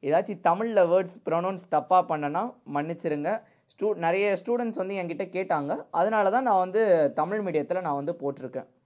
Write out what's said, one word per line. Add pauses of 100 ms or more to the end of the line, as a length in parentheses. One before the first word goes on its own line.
ஏதாச்சும்
தமிழ்ல
வேர்ட்ஸ் (100)
ப்ரொனவுன்ஸ்
தப்பா (120)
பண்ணனா (320)
மன்னிச்சிருங்க. (420)
ஸ்டூ-, (120)
நிறைய
ஸ்டூடெண்ட்ஸ்
வந்து
என்கிட்ட (100)
கேட்டாங்க, (200)
அதனால
தான்
நான்
வந்து (380)
தமிழ்
மீடியத்துல
நான்
வந்து
போட்டிருக்கேன். (160)